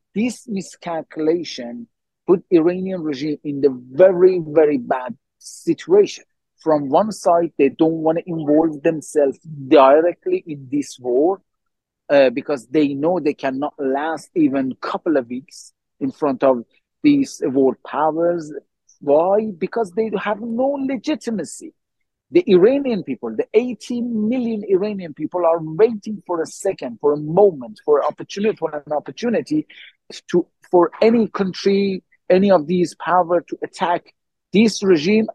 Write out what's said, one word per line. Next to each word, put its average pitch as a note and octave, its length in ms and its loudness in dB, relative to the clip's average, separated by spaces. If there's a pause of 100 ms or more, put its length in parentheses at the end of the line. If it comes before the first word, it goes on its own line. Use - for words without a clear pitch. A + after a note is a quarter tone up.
(160)
this A3+ 320 -4
miscalculation D#3 1400 -6 (380)
put F3 240 2
Iranian F3+ 540 0
regime D3 400 -6
in C#3+ 180 -6
the C#3 80 4
very, F3 760 4
very D3+ 360 2
bad B2 360 -6 (220)
situation. - 840 0 (400)
From D3+ 240 0
one F#3 240 2
side, E3+ 460 0
they C#3 100 4
don't D#3+ 340 0
wanna D#3+ 240 0
involve D#3 560 0
themselves D3 560 -2 (300)
directly D#3 800 4
in C#3+ 240 -12
this C#3+ 260 -6
war, C3+ 440 0 (680)
uh, C#3 200 6
because C3+ 380 -6
they C#3+ 260 0
know D#3+ 260 -2
they C#3+ 140 0
cannot C#3 440 -6
last D3 560 -4
even C3+ 460 0
couple - 380 -2
of B2 100 -2
weeks - 460 -16 (260)
in C3+ 120 -4
front C#3 300 -4
of C3 220 2 (400)
these C#3+ 420 2
world C3 300 2 (100)
powers. D#3 680 -2 (480)
Why? F#3 560 2
Because F#3+ 340 -4
they A3 260 -2
have G#3 220 -4
no A#3+ 400 -4
legitimacy. A#3 920 -6 (580)
The E3+ 160 4
Iranian A3+ 560 4
people, A3+ 320 -8
the A#3 180 -4
eighty A#3+ 480 -2
million A3+ 680 -2
Iranian F#3+ 440 -2
people E3+ 320 -4
are E3 160 2
waiting G3+ 640 -2
for E3+ 160 -4
a D3+ 40 -4
second, D3 560 -8
for D3 100 2
a D3 60 -2
moment, D3+ 640 0
for C#3+ 220 2
opportunity, F3+ 500 -4
for D#3+ 180 -8
an D3+ 200 -10
opportunity D3+ 760 -4 (640)
to, F3+ 160 0 (240)
for E3+ 180 4 (120)
any A3+ 260 4
country, G3 760 -2 (280)
any F#3+ 200 4
of E3+ 160 4
these F3 300 -2
power E3+ 460 0
to - 200 -12
attack E3+ 520 -6 (380)
this G#3 320 2
regime, G3 520 2